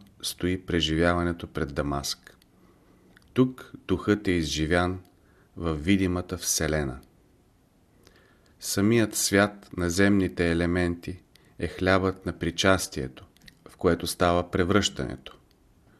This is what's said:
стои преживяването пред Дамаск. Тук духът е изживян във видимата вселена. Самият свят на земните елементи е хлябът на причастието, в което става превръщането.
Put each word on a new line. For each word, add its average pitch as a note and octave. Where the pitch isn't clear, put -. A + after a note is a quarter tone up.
стои -
преживяването E2+
пред D2+
Дамаск. C#2+
Тук B2+
духът G2+
е F#2+
изживян F2
във D#2
видимата F2+
вселена. D2+
Самият G#2+
свят G2+
на F2
земните F2+
елементи F2
е F2+
хлябът F#2
на F#2+
причастието, E2+
в -
което E2+
става F2
превръщането. F2